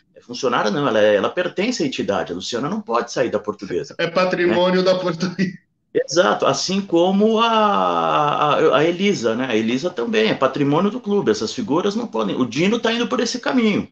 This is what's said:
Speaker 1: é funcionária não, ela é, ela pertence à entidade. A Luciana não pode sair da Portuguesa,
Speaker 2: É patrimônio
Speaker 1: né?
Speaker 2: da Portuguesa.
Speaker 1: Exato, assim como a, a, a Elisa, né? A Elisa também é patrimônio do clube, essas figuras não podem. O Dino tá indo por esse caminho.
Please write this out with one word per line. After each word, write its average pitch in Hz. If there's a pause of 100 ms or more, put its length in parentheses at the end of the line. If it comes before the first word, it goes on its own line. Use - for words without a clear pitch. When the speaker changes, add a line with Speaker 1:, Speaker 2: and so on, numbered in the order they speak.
(140)
Speaker 1:
é -
funcionária 131
não, 147
ela 110
é, 104
ela 107
pertence 185
à 147
entidade. 95
A 85
Luciana 117
não 214
pode 117
sair 127
da 101
Portuguesa, 92
Speaker 2:
É 170
patrimônio 180
Speaker 1:
né? 185
Speaker 2:
da 180
Portuguesa. 180 (340)
Speaker 1:
Exato, 190
assim 185
como 196
a, 233
a, 165
a 151
Elisa, 165
né? 131
A 117
Elisa 120
também 110
é 107
patrimônio 143
do 226
clube, 202
essas -
figuras 165
não 233
podem. 196
O 127
Dino 170
tá 226
indo 233
por 240
esse 240
caminho. 220